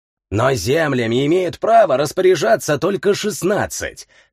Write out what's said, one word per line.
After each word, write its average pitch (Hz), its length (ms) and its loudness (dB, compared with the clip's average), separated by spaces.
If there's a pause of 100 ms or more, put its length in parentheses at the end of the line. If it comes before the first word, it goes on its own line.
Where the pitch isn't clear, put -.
(300)
Но 120 240 0
землями 127 720 0
имеют 170 320 -2
право 208 380 4
распоряжаться 180 840 2
только 196 360 0
шестнадцать, 170 920 -4 (260)